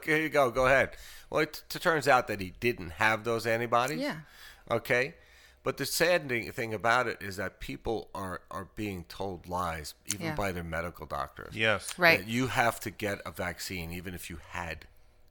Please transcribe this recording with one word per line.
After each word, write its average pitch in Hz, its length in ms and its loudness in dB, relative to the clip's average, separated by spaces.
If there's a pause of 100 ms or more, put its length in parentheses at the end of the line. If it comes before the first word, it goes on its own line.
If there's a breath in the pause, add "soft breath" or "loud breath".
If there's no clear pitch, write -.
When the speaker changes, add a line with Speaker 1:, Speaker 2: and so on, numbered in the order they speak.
Speaker 1:
here 156 140 4
you 156 120 0
go. 135 200 6
Go 127 160 4
ahead." 127 300 6 (340 loud breath)
Well, 151 120 2
it 156 280 -4
t-, - 80 -8
turns 156 300 2
out 127 200 6
that 101 120 -4
he 92 200 -6
didn't 95 340 -2
have 110 320 4
those 113 200 0
antibodies. 117 540 2
Speaker 2:
Yeah. 262 180 -4 (540 loud breath)
Speaker 1:
Okay? 123 440 2 (480 soft breath)
But 135 140 -2
the 139 80 -4
sad 170 420 2
thing, 113 240 -2
thing 113 220 -4
about 117 320 4
it 107 160 -4
is 95 160 -6
that 95 220 -6
people 120 560 -6
are, 92 340 -6
are 90 260 -8
being 98 320 -6
told 95 400 -8
lies, 85 460 -4 (140)
even - 200 -4
Speaker 2:
Yeah. 156 80 -4
Speaker 1:
by 98 160 -2
their 87 120 -6
medical 82 420 -6
doctors. 71 500 -8
Speaker 3:
Yes. 110 440 2
Speaker 2:
Right. 165 200 6
Speaker 1:
That 95 80 -8
you 120 200 0
have 117 320 2
to 113 100 -8
get 101 360 -4
a 92 60 -8
vaccine, 90 600 -6
even 87 240 -8
if - 140 -12
you 82 100 -10 (100)
had 82 380 -8 (440)